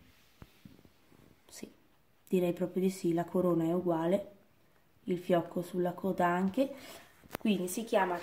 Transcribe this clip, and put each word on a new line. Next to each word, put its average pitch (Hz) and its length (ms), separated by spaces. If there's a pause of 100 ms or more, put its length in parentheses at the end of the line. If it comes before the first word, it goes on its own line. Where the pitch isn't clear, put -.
(1500)
Sì, - 240 (560)
direi 175 260
proprio 180 280
di 190 80
sì, 175 240
la 170 120
corona 175 400
è 165 80
uguale, 175 640 (680)
il 180 160
fiocco 175 420
sulla 175 320
coda 180 320
anche. 190 760 (360)
Quindi 190 280
si 208 160
chiama 185 400